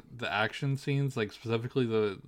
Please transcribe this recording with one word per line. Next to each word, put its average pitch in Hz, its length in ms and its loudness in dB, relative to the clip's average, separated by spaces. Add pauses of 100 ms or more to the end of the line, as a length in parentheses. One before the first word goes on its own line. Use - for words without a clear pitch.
(180)
the 117 140 -2
action 110 460 0
scenes, 139 400 0
like, 107 140 0
specifically 117 540 0
the, 107 420 2